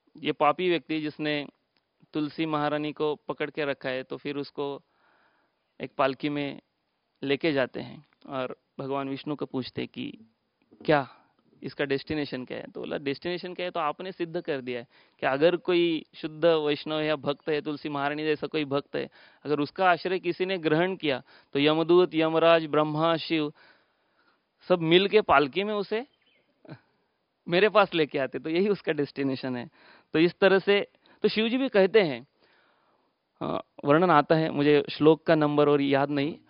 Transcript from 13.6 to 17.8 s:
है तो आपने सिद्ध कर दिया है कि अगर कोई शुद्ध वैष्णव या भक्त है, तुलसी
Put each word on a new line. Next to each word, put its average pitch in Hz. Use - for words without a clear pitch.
है 180
तो 170
आपने 165
सिद्ध 170
कर 151
दिया 123
है 120
कि 143
अगर 147
कोई 170
शुद्ध 156
वैष्णव 156
या 156
भक्त 143
है, 151
तुलसी 147